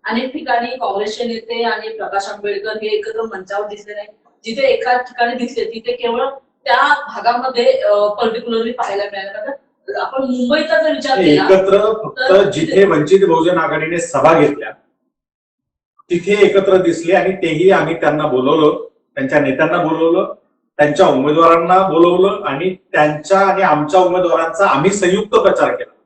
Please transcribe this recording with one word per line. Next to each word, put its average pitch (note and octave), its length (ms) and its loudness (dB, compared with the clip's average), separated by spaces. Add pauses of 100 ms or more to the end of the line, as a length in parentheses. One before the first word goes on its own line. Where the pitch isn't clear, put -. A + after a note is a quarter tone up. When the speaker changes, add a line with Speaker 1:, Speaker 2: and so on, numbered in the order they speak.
Speaker 1:
अनेक B3+ 280 -4
ठिकाणी B3 340 -4
काँग्रेसचे G#3+ 580 -6
नेते A3+ 380 -6
आणि A#3 340 -6
प्रकाश G#3 320 -6
आंबेडकर G#3 420 -8
हे G#3+ 280 -4
एकत्र A3 240 -8
मंचावर G3+ 440 -8
दिसले G#3 280 -16
नाही, G#3 140 -14 (360)
जिथे A3+ 220 -4
एका B3 360 0
ठिकाणी A#3+ 320 -4
दिसले A#3+ 300 -4
तिथे A#3 320 -8
केवळ B3 300 -4 (380)
त्या B3+ 300 2 (120)
भागामध्ये, A#3+ 680 0
अ, G#3 340 2
पर्टिक्युलरली A#3 680 -4
पाहायला G3+ 320 -4
मिळालं. F#3+ 280 -10
मात्र - 240 -10 (440)
आपण C4+ 220 -4
मुंबईचा C#4 600 0
जर D4+ 100 0
विचार C#4 260 -2
Speaker 2:
नाही, E3 120 4
Speaker 1:
केला - 140 4
Speaker 2:
एकत्र G3 480 4 (120)
फक्त - 160 -10 (100)
Speaker 1:
तर F#3+ 200 6
Speaker 2:
जिथे F#3 360 2
वंचित E3+ 420 4
बहुजन E3+ 300 2
आघाडीने D#3 400 -4
सभा D#3+ 420 2
घेतल्या - 300 0 (1400)
तिथे F3 220 -2
एकत्र G3 440 4
दिसले E3+ 380 0
आणि F#3+ 180 2
तेही E3+ 380 2
आम्ही D#3+ 240 0
त्यांना D3+ 320 -2
बोलवलं, C#3+ 600 2 (280)
त्यांच्या C#3 260 0
नेत्यांना D#3 420 0
बोलवलं, E3 520 0 (420)
त्यांच्या D3 300 2
उमेदवारांना E3 840 4
बोलवलं F3+ 560 2
आणि E3 300 -4
त्यांच्या D3+ 640 0
आणि F#3+ 240 2
आमच्या D#3+ 380 2
उमेदवारांचा F3 680 0
आम्ही F3+ 240 2
संयुक्त F#3 480 0
प्रचार - 360 2
केला. - 200 -12 (120)